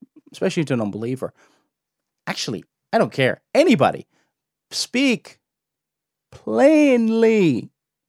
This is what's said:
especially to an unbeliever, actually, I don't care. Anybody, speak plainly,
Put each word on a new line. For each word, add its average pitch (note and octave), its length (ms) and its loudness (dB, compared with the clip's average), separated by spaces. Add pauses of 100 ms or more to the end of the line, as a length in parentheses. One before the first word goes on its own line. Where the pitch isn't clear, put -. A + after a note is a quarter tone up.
(320)
especially F3+ 340 -4
to C#3 80 -4
an A#2 80 -2
unbeliever, A2 540 -8 (920)
actually, A2 380 -8 (280)
I A3 60 0
don't D#3+ 140 0
care. C3 300 -2 (120)
Anybody, A3+ 540 2 (640)
speak - 680 -4 (920)
plainly, A3+ 1400 2 (400)